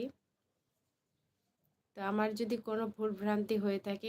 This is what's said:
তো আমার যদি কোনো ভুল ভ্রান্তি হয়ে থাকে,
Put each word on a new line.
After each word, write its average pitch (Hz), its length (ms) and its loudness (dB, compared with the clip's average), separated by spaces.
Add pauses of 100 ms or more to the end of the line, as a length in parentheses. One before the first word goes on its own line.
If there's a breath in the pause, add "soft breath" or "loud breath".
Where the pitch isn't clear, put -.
(2000)
তো - 60 -10
আমার 208 320 2
যদি 226 280 0
কোনো 220 260 -2
ভুল 214 240 -2
ভ্রান্তি 208 440 2
হয়ে 202 240 2
থাকে, 202 280 -4